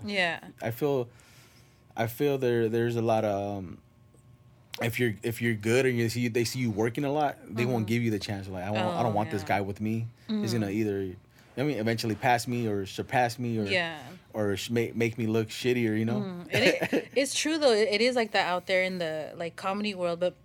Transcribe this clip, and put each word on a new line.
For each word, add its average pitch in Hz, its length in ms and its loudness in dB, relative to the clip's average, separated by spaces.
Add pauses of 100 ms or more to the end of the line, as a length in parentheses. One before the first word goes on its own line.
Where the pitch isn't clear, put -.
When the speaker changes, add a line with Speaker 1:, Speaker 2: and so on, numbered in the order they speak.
Speaker 1:
Yeah. 185 340 0 (220)
Speaker 2:
I 113 100 -2
feel, 135 360 0 (880)
I 117 120 0
feel 143 300 0
there, 120 300 2
there's 117 300 0
a 117 40 0
lot 113 220 2
of, 101 360 0
um, 87 180 -10 (1040)
if 117 160 -2
you're, 120 160 2 (100)
if 117 180 -4
you're 117 140 2
good 113 300 2
and 127 120 0
you 117 100 2
see, 120 220 -2
they 117 160 2
see 113 140 -4
you 123 120 0
working 113 320 0
a 139 80 0
lot, 147 260 0 (120)
they 113 160 0
won't 123 140 0
Speaker 1:
Mm-hmm. 110 60 0
Speaker 2:
give 117 180 0
you 113 80 2
the 104 80 0
chance. 98 280 -6
Like, 92 160 -8
"I 98 80 -4
won't, 110 240 0
I 113 80 0
don't 117 100 2
Speaker 1:
Oh, - 20 2
Speaker 2:
want 107 160 0
this 104 100 -2
Speaker 1:
yeah. - 60 -10 (100)
Speaker 2:
guy 101 40 0
with 98 200 -6
me." 113 260 -2 (200)
He's 208 260 -2
gonna 107 140 2
Speaker 1:
Mm-hmm. 98 100 -2
Speaker 2:
either, 98 380 0 (420)
I 123 60 0
mean, 143 160 0
eventually 113 360 0
pass 120 320 2
me 120 200 -2
or 101 180 -2
surpass 117 540 0
me 117 180 -2
or, 107 80 0
Speaker 1:
Yeah. 165 320 -2 (340)
Speaker 2:
or 104 240 0
sh-, - 140 -6
make, 117 260 0
make 113 220 0
me 117 100 0
look 110 220 2
shittier, 120 500 2
you 113 60 2
know? 110 160 0
Speaker 1:
Mm. 175 320 -8
It - 400 2
i-, - 160 0
Speaker 2:
<laughs> - 60 -6
Speaker 1:
it's 277 200 2
true, 311 220 0
though. 285 160 6
It, 214 180 4
it 208 100 4
is 247 140 4
like 226 160 0
that 190 160 2
out 180 200 -2
there 185 160 4
in 185 160 -2
the, 156 360 -4
like, 170 220 -8
comedy 202 360 -2
world. 175 280 -2
But, 180 240 0